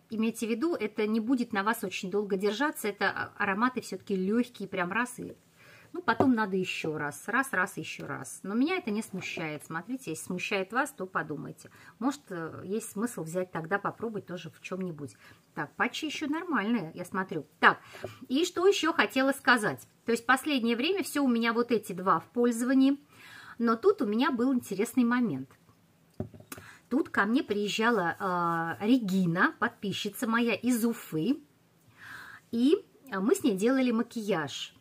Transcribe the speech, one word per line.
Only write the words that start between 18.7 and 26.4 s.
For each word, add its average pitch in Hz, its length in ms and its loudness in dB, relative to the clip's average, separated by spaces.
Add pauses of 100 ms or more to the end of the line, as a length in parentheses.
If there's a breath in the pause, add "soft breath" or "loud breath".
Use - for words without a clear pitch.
хотела 262 400 2
сказать. 208 540 2 (180)
То 233 80 0
есть 233 120 -2
последнее 254 500 2
время 339 280 0
все 285 200 0
у 269 40 4
меня 233 260 2
вот 233 180 0
эти 202 220 0
два 180 260 2
в - 100 -14
пользовании. 247 680 4 (640 loud breath)
Но 233 160 2
тут 392 260 4
у 240 40 0
меня 233 260 2
был 254 220 2
интересный 233 500 0
момент. 233 460 0 (1400 loud breath)